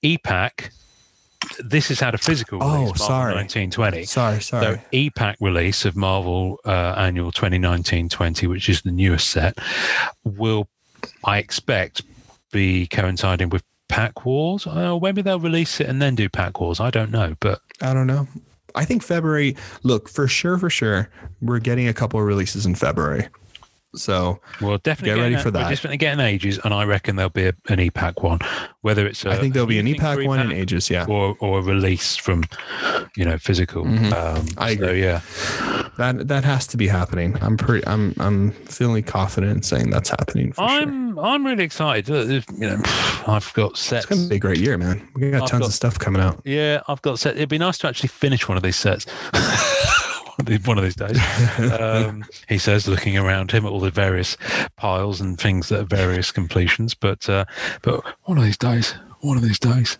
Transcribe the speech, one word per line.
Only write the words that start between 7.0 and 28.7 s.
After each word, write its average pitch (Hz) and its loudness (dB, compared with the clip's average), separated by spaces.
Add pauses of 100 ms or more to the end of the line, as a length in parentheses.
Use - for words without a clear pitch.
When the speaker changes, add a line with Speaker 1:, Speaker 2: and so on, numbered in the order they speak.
Speaker 1:
twenty 92 0
nineteen 87 0
twenty, 85 -2
which 92 -2
is 90 2
the 92 -2
newest 87 2
set, 80 0 (680)
will, 107 -2 (560)
I 101 2
expect, - -2 (500)
be 92 2
coinciding 92 0
with 90 -2 (260)
Pack - -2
Wars. 156 -2
Uh, 175 -2
maybe 196 0
they'll 190 0
release 165 0
it - 0
and 131 0
then 139 2
do 107 2
Pack 92 -4
Wars. 85 -2
I 120 0
don't 110 0
know, 92 0
but 104 0 (200)
Speaker 2:
I 131 0
don't 131 2
know. 139 0 (480)
I 143 0
think 233 0
February... 156 0 (280)
Look, 123 2
for 143 0
sure, 180 0
for 175 0
sure, 107 0 (320)
we're 120 0
getting 123 0
a 113 0
couple 113 -2
of 104 2
releases 101 0
in 90 2
February. 73 0 (680)
So 90 -2 (200)
Speaker 1:
We're 104 0
definitely 147 0
Speaker 2:
get 113 2
ready 120 2
Speaker 1:
getting - -
a, 101 0
Speaker 2:
for 120 0
Speaker 1:
we're 135 0
Speaker 2:
that. - -2
Speaker 1:
definitely 143 -4
getting 143 0
Ages, 101 0
and 107 0
I 101 0
reckon 101 0
there'll 95 0
be 92 2
a, 90 2 (160)
an 95 4
E 90 4
pack - -4
one. 85 2 (420)